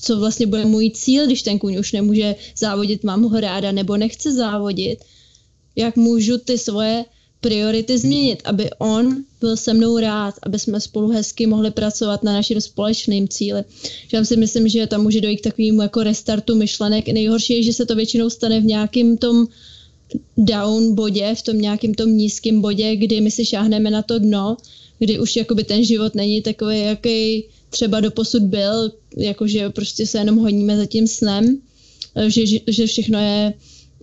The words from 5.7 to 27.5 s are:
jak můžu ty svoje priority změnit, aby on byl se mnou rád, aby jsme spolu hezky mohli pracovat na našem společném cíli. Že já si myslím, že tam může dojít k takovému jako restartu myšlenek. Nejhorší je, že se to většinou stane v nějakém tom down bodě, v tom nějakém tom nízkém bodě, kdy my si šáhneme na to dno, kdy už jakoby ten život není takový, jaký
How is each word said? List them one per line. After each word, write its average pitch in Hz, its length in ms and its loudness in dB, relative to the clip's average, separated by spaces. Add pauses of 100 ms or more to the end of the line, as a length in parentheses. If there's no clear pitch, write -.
jak 226 200 -2
můžu 233 420 2
ty 247 200 -2
svoje 220 480 -4 (360)
priority 220 560 0
změnit, 269 480 0
aby 208 240 -2 (100)
on 247 440 0 (180)
byl 226 160 0
se 220 160 -2
mnou 226 240 4
rád, 214 460 -2
aby 202 160 -4
jsme 208 200 -4
spolu 214 300 -2
hezky 226 380 0
mohli 214 240 2
pracovat 214 520 -2
na 208 100 0
našem 208 280 0
společném 202 680 -2
cíli. 202 360 -4 (440)
Že 226 100 -2
já 220 80 2
si 226 120 2
myslím, 220 300 2
že 220 200 0
tam 208 160 0
může 214 180 2
dojít 208 160 0
k 208 60 -12
takovému 214 380 2
jako 208 220 0
restartu 214 520 -2
myšlenek. 214 540 0
Nejhorší 220 440 0
je, 233 100 2
že 233 100 2
se 240 120 -2
to 226 100 -2
většinou 226 340 0
stane 220 300 0
v 214 60 2
nějakém 220 520 2
tom 233 300 2 (920)
down 220 580 2
bodě, 208 400 0
v - 60 -8
tom 220 200 -2
nějakém 208 320 0
tom 220 240 2
nízkém 214 440 2
bodě, 208 340 0
kdy 214 260 0
my 214 100 2
si 233 140 -2
šáhneme 214 460 2
na 214 100 0
to 233 180 -2
dno, 208 380 2 (420)
kdy 220 200 0
už 220 160 -2
jakoby 226 280 0
ten 214 200 2
život 214 320 2
není 208 260 0
takový, 214 380 -2
jaký 220 640 -2 (260)